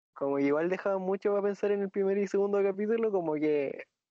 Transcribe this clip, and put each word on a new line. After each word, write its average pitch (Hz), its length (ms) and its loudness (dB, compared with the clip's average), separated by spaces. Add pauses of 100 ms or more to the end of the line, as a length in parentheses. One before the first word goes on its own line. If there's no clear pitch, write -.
(140)
como 139 240 -2
que 139 80 2
igual 151 240 2
dejaba 190 280 -2
mucho 190 340 -2
para 202 120 0
pensar 202 280 0
en 202 100 0
el 196 100 -2
primer 196 260 0
y 202 100 0
segundo 202 360 2
capítulo, 214 480 0
como 165 240 0
que 147 480 0 (280)